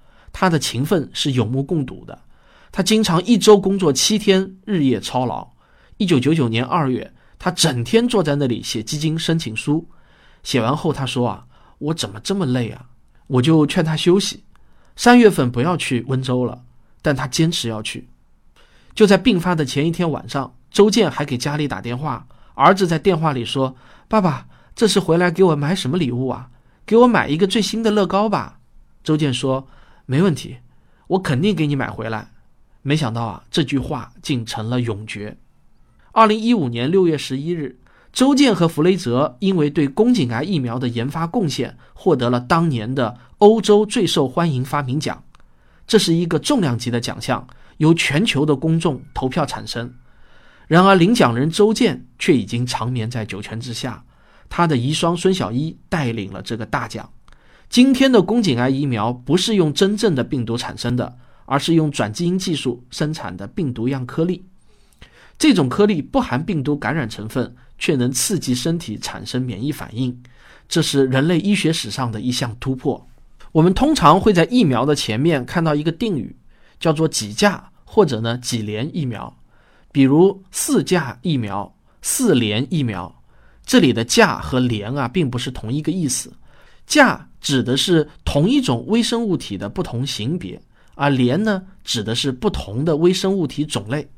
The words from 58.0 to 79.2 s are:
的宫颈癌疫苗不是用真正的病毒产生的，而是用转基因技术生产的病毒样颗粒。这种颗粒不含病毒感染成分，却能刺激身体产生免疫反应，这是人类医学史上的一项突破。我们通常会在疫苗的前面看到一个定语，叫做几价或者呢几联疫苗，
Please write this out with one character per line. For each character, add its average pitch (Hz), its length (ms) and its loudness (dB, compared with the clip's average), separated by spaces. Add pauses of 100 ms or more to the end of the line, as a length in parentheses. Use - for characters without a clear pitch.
的 214 100 6
宫 220 180 0
颈 160 200 0
癌 127 100 0
疫 139 160 -2
苗 117 260 -2
不 139 240 -2
是 214 200 0
用 156 160 2
真 196 240 2
正 202 180 0
的 123 80 0
病 123 240 -4
毒 117 100 -4
产 - 220 -8
生 123 180 -4
的， - 220 -6 (260)
而 139 140 -2
是 165 160 0
用 156 160 2
转 107 220 -4
基 175 140 -4
因 180 100 0
技 185 200 -2
术 123 340 -6
生 156 240 -4
产 92 220 -12
的 98 100 -12
病 151 260 -4
毒 113 140 -6
样 131 200 -4
颗 - 180 -4
粒。 180 200 -4 (920)
这 294 160 4
种 143 140 2
颗 202 180 2
粒 175 160 0
不 - 160 -4
含 127 240 -2
病 160 220 -4
毒 147 100 0
感 135 180 -4
染 143 160 -4
成 107 200 -12
分， - 260 -4 (240)
却 170 160 0
能 123 160 0
刺 143 260 -2
激 127 160 -2
身 165 240 -2
体 113 220 -10
产 - 260 -12
生 123 180 -4
免 110 200 -6
疫 147 80 -4
反 - 220 -10
应， 123 280 -4 (460)
这 165 160 0
是 139 240 2
人 135 220 2
类 175 100 2
医 202 160 0
学 160 180 0
史 113 180 -6
上 123 200 -4
的 107 100 -8
一 123 120 -4
项 117 260 -6
突 131 160 -4
破。 127 320 -6 (460)
我 160 100 4
们 185 100 4
通 285 220 2
常 170 260 6
会 214 120 2
在 170 140 4
疫 240 180 2
苗 123 200 2
的 147 100 2
前 117 260 -4
面 143 240 0
看 170 180 -4
到 156 120 0
一 147 80 -2
个 165 100 -2
定 208 240 -4
语， - 180 -8 (460)
叫 165 120 0
做 156 140 0
几 104 260 -6
价 190 380 0 (140)
或 208 200 2
者 123 160 -2
呢 117 180 -2
几 120 240 -6
联 107 340 -6
疫 143 80 -4
苗， 104 320 -10 (560)